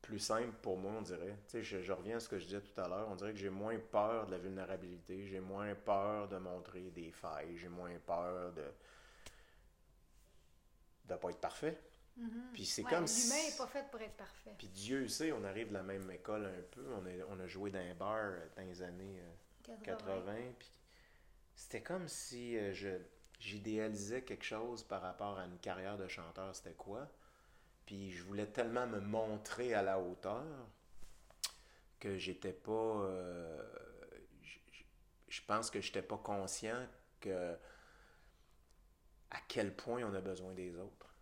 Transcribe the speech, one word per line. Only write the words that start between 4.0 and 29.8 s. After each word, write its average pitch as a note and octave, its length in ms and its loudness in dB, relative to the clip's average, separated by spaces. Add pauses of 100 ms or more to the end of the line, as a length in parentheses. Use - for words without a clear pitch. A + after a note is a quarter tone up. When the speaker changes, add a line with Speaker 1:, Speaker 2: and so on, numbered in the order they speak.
Speaker 1:
de F#2+ 60 -4
la F2+ 80 0
vulnérabilité, F#2 880 -4
j'ai F#2+ 120 -4
moins G2 360 -2
peur G2+ 520 4
de F#2+ 120 -2
montrer F2+ 500 -6
des E2 220 -8
failles, E2 460 -4
j'ai F2 120 -8
moins F2 300 -4
peur F2 540 2
de, D2+ 120 -4 (2500)
de - 100 0
pas F2+ 140 0
être - 100 -4
parfait. - 400 2 (380)
Speaker 2:
Mhm. A#3 360 -4
Speaker 1:
Puis G3+ 120 -2
c'est - 180 2
Speaker 2:
Ouais, - 60 0
Speaker 1:
comme E3+ 160 8
Speaker 2:
l'humain - 20 2
Speaker 1:
si C4+ 460 6
Speaker 2:
est - 40 -4
pas B3+ 100 2
fait C#4 220 -2
pour A3 120 -8
être G#3 160 -6
parfait. - 400 -14
Speaker 1:
Puis G2 100 -10
Dieu A2 400 2
sait, D#3 240 4
on A2 120 2
arrive G2+ 260 0
de G2+ 40 0
la F#2+ 100 2
même F#2+ 280 -2
école G#2+ 340 0
un F#2 160 -2 (100)
peu, C3 220 -10
on F#2+ 120 -2
est, F2+ 240 -4
on F#2+ 100 -6
a F#2 80 -4
joué F#2+ 240 -2
dans F#2+ 80 0
un F2+ 140 -2
bar, G2 240 2
euh, F#2+ 280 0 (120)
dans F#2+ 60 -8
les F2+ 180 -6
années, F#2 380 -6
euh, F2 120 -12 (320)
Speaker 2:
Quatre-vingts. A3 220 -12
Speaker 1:
quatre-vingts, G2 720 -2
puis - 100 -16 (840)
c'était - 280 -6
comme F3+ 240 -2
si, A#2+ 500 -2
euh, G2 160 4
je, G2 160 -2 (500)
j'idéalisais G#2+ 840 0
quelque A#2+ 200 -4
chose A2+ 400 -2
par F#2+ 180 -2
rapport F#2+ 360 0
à F#2 80 0
une F2+ 140 -8
carrière F#2+ 380 0
de F#2+ 100 -2
chanteur, F#2 480 -6
c'était E2+ 180 -10
quoi ? A#2 340 -6 (800)
Puis G2 260 -4
je F2 120 -6
voulais G2+ 240 0
tellement A#2+ 400 4
me G#2+ 120 0
montrer A2 760 2
à G#2 80 8